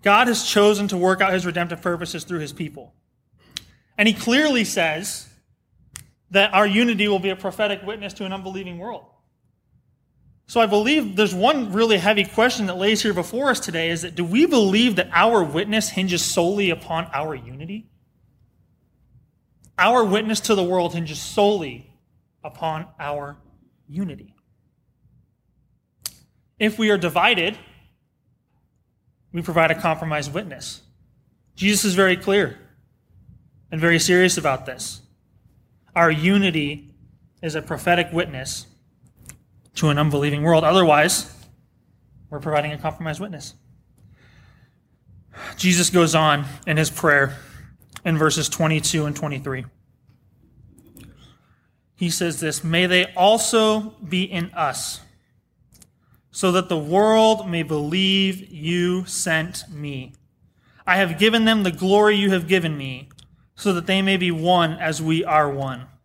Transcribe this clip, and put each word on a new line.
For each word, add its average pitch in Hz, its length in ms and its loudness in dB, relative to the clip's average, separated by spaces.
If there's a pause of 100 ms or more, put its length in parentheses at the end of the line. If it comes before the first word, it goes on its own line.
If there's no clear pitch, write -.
God 214 260 4
has 233 160 -2
chosen 208 440 4
to 196 80 -4
work 185 240 2
out 190 140 2
his 185 100 -2
redemptive 175 380 -6
purposes 170 420 -6
through 175 140 -8
his 147 160 -10
people. 143 400 -12 (1040)
And 208 100 4
he 214 60 2
clearly 247 500 2
says 165 640 -4 (1000)
that 196 240 2
our 208 120 4
unity 214 400 0
will 202 120 0
be 190 100 -4
a 185 80 -4
prophetic 202 460 -6
witness 202 320 -12
to 208 100 -12
an 190 80 -8
unbelieving 190 460 -12
world. 208 260 -14 (1400)
So 233 160 0
I 226 40 4
believe 214 500 0
there's 196 180 0
one 233 380 0
really 214 260 2
heavy 202 260 2
question 233 420 0
that 185 120 -6
lays 208 240 0
here 214 100 0
before 233 380 -2
us 240 100 0
today, 165 300 -4
is 165 100 -4
that 165 140 -10
do 175 100 -4
we 226 220 4
believe 226 500 4
that - 160 -2
our 196 320 4
witness 202 460 -2
hinges 180 340 -2
solely 190 460 0
upon 165 420 -6
our 151 220 -6
unity? 143 560 -14 (1900)
Our 226 260 4
witness 214 360 0
to 226 140 0
the 190 100 2
world 175 300 0
hinges 156 260 -8
solely 180 720 -2 (520)
upon 160 440 -8 (120)
our 143 380 -10 (500)
unity. 160 480 -12 (2250)
If 214 200 0
we 220 120 2
are 202 80 4
divided, 175 580 0 (1800)
we 170 100 -6
provide 160 280 2
a 160 100 -2
compromised 151 540 -4
witness. 165 480 -10 (720)
Jesus 202 300 0
is 190 100 2
very 185 220 4
clear 185 420 0 (1120)
and 160 100 -6
very 165 200 4
serious 180 360 4
about 143 300 -2
this. - 340 -12 (920)
Our 170 160 4
unity 156 840 0 (480)
is 156 140 -8
a 156 80 -6
prophetic 170 500 -2
witness 151 540 -6 (1120)
to 156 120 0
an 147 100 2
unbelieving 147 440 0
world. 160 220 4
Otherwise, 160 680 4 (960)
we're 147 120 -10
providing 151 320 0
a 147 60 -10
compromised 156 420 -8
witness. 185 340 -12 (2000)
Jesus 180 340 2
goes 170 240 4
on 151 300 2 (220)
in 156 100 0
his 151 140 0
prayer 139 480 0 (680)
in 165 120 0
verses 151 320 0
twenty-two 156 580 -2
and 147 80 -6
twenty-three. 139 500 -8 (2250)
He 175 160 -4
says 165 300 -4
this, 156 240 -6
"May 170 220 2
they 180 280 2
also 214 800 2 (120)
be 185 180 -2
in 180 300 -6
us, - 460 -6 (1300)
so 185 220 0
that 185 160 0
the 170 100 -2
world 214 720 4
may 170 140 -2
believe 185 880 0
you 175 540 -2
sent 165 640 -4
me. 143 440 -12 (720)
I 185 100 2
have 170 220 0
given 220 260 4
them 220 180 4
the 185 80 2
glory 202 460 4
you 202 140 2
have 175 180 0
given 165 280 0
me, 135 340 -12 (440)
so 202 200 -2
that 170 120 -4
they 190 160 2
may 190 140 2
be 180 140 -2
one 170 420 2
as 160 300 -4
we 160 220 0
are 151 260 2
one. 131 360 -8 (180)